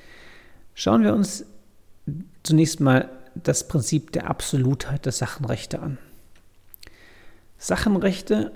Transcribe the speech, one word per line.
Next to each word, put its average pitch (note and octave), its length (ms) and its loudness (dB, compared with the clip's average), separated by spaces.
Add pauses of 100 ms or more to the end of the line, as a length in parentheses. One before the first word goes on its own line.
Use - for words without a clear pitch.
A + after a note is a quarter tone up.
(760)
Schauen A3+ 280 4
wir G#3 120 4
uns - 300 -2 (1000)
zunächst D#3 380 4
mal C3 280 4 (260)
das - 340 -2
Prinzip D3 440 -2
der - 160 -4
Absolutheit C#3 800 -2
der C3 60 -2
Sachenrechte - 680 -6
an. C#3+ 180 -8 (1600)
Sachenrechte, G3 1000 0